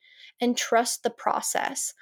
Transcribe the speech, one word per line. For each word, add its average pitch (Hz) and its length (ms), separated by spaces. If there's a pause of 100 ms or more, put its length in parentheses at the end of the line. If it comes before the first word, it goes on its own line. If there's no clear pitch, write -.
(420)
and 247 160
trust - 460
the 233 60
process. - 920